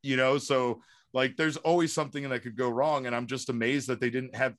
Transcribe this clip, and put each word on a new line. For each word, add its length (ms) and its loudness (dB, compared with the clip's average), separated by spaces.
you 140 -2
know? 220 4
So, 440 0
like, 220 0
there's 220 0
always 360 2
something 360 -4
that 120 -2
could 140 -12
go 140 0
wrong. 360 0
And 100 -2
I'm 120 -2
just 220 -4
amazed 380 0
that 120 -2
they 100 2
didn't 260 -4
have 240 0